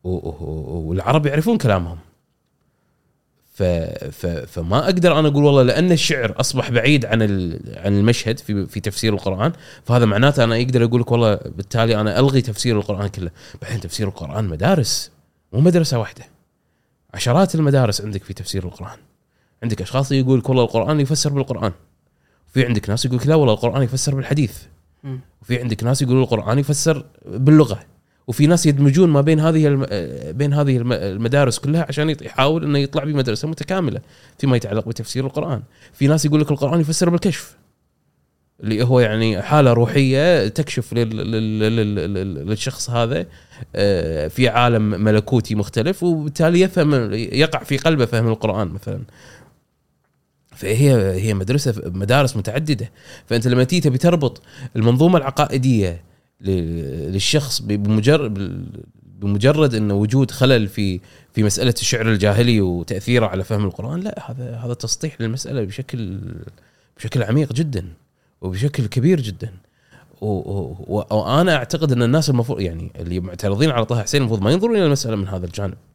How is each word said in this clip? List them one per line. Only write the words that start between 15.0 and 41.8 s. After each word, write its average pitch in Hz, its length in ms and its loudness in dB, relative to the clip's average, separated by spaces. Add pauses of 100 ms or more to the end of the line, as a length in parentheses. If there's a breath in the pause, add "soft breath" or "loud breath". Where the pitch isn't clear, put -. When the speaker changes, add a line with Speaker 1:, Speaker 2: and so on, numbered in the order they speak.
Speaker 1:
مو 104 60 0
مدرسة 165 400 2
واحدة، - 240 -10 (880)
عشرات 156 420 2
المدارس 139 460 2
عندك 98 220 -8
في - 100 -12
تفسير 95 320 -6
القرآن. - 320 -14 (680)
عندك 113 180 -4
أشخاص 131 300 -2
يقول 131 280 4
لك - 100 -4
والله 127 140 4
القرآن 117 360 0
يفسر 143 340 0
بالقرآن، 120 380 -2 (760)
وفي 131 160 0
عندك 113 240 -2
ناس 110 160 -2
يقول 127 120 0
لك 120 100 -2
لا 156 80 4
والله 139 180 4
القرآن 120 300 0
يفسر 131 320 -2
بالحديث، 135 420 -2 (460)
Speaker 2:
مم. 131 160 -10 (220)
Speaker 1:
وفي 120 200 -4
عندك 113 220 -4
ناس 127 180 0
يقول 127 180 2
القرآن 117 400 0
يفسر 147 460 0 (200)
باللغة، 131 540 4 (480)
وفي 143 200 2
ناس 170 180 4
يدمجون 143 440 6
ما 143 120 4
بين 156 180 4
هذه 156 280 4
الم-، 139 220 2
آه، 71 420 -6
بين 139 220 0
هذه 139 240 2
الم-، 120 160 0
المدارس 117 680 0
كلها 156 300 0
عشان 151 260 -2
يط-، 147 60 -18
يحاول 151 420 0
إنه 143 160 0
يطلع 143 240 -2
بمدرسة 139 440 -2
متكاملة 160 540 -4 (360 soft breath)
فيما 131 200 0
يتعلق 107 300 -4
بتفسير 120 380 -6
القرآن. 143 360 -6 (320 soft breath)
في 139 140 0
ناس 151 180 2
يقول 151 160 4
لك 147 100 0
القرآن 143 300 0
يفسر 160 280 0
بالكشف، 170 480 -2 (1080)
اللي 107 200 0
هو 123 160 4
يعني 110 420 2
حالة 139 320 4
روحية 131 760 2
تكشف 127 460 -4
لل-، 117 160 0
لل-، 107 500 -2
لل-، 110 160 2
لل-، 104 380 -2